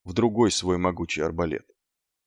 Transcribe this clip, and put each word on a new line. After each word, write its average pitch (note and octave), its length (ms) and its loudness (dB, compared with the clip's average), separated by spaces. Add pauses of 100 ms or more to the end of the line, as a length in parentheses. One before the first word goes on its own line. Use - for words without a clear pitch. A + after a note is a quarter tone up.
в F2+ 100 -12
другой — A2 360 4
свой F2+ 280 0
могучий F2 420 -2
арбалет. E2 460 -4 (600)